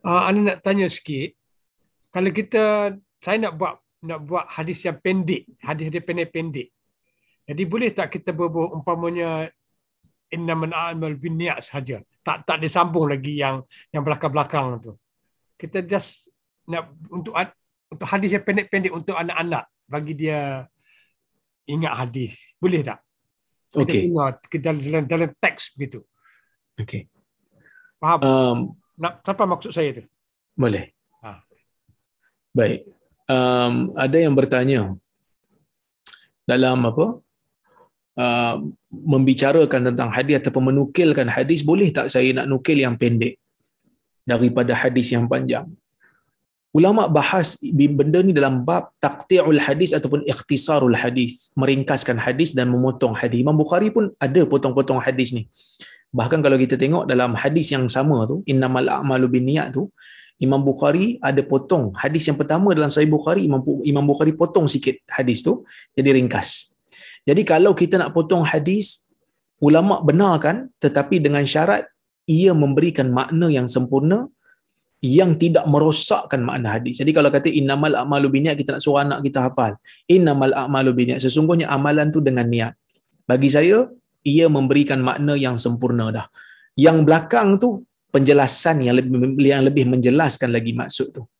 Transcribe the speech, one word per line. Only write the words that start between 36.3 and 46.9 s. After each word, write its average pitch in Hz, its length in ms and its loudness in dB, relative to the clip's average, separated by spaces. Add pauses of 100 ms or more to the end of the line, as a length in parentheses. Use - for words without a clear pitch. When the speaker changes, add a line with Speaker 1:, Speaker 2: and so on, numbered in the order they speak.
Speaker 2:
dalam 127 340 0
apa, 151 400 -2 (960)
uh, 120 400 -2 (320)
membicarakan 135 1040 2
tentang 120 220 -2
hadis 135 260 0
ataupun 131 320 0
menukilkan 143 560 2
hadis, 143 320 0
boleh 170 320 2
tak 127 160 -4
saya 127 240 2
nak 127 160 -2
nukil 139 320 2
yang 120 160 0
pendek 117 400 0 (880)
daripada 123 480 0
hadis 123 400 0
yang 120 160 0
panjang? 127 400 -4 (1120)
Ulama 202 240 4 (140)